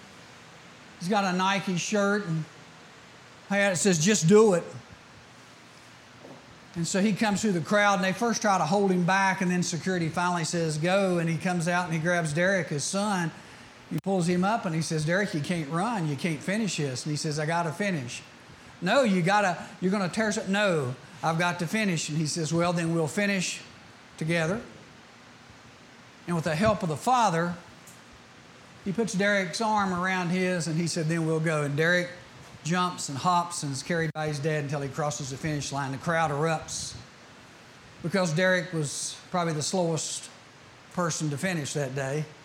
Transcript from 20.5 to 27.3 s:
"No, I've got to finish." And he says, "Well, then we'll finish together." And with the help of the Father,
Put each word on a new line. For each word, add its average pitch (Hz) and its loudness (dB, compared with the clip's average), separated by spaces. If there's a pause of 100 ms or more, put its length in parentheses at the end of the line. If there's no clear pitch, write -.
"No, 170 2 (280)
I've 165 0
got 175 0
to 170 -2
finish." 190 0
And 151 -4
he 160 0
says, 151 -2
"Well, 170 2
then 165 0
we'll 160 2
finish 202 0 (560)
together." 165 0 (1700)
And 175 0
with 156 -2
the 165 0
help 202 2
of 180 -2
the 156 -2
Father, 175 2 (1300)